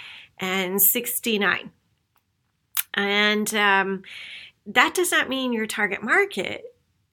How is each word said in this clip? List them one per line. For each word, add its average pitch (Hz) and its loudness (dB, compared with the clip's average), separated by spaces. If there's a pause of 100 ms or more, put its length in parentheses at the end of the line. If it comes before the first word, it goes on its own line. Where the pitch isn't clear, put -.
(380)
and 185 -2
sixty-nine. 214 0 (1200)
And, 208 0
um, 196 4 (640)
that 254 2
does 349 0
not 320 2
mean 262 -2
your 220 -2
target 208 -2
market, 381 0 (380)